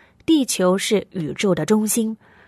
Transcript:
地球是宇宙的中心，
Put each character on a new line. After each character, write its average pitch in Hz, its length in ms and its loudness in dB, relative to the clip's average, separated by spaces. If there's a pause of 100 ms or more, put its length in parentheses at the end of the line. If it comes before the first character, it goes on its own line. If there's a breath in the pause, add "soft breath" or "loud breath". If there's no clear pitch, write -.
(260 soft breath)
地 302 200 4
球 185 320 0
是 196 340 -2
宇 151 220 -6
宙 185 200 0
的 160 120 -2
中 214 220 2
心， 220 300 -2 (300 soft breath)